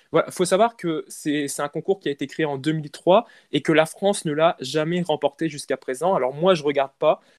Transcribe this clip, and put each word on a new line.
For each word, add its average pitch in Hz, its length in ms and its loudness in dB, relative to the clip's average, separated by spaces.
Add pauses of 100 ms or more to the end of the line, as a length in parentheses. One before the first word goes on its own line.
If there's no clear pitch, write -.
(120)
voilà, - 180 2
faut - 140 -2
savoir 202 320 2
que 160 320 -4
c'est, 147 400 -4
c'est - 140 -6
un 143 60 -4
concours 190 300 -2
qui - 100 -6
a 143 40 -2
été 139 160 -6
créé - 180 -2
en 143 100 -4
deux 135 160 -2
mille 151 180 -6
trois 202 360 4 (240)
et 147 120 0
que - 100 0
la 156 140 4
France - 380 -4
ne 156 80 -2
l'a 160 280 2
jamais 156 420 -2
remporté 151 460 -2
jusqu'à 143 280 -6
présent. 156 380 -2
Alors 131 200 0
moi, 175 200 2
je 156 80 -2
regarde 139 360 0
pas, 156 220 2 (180)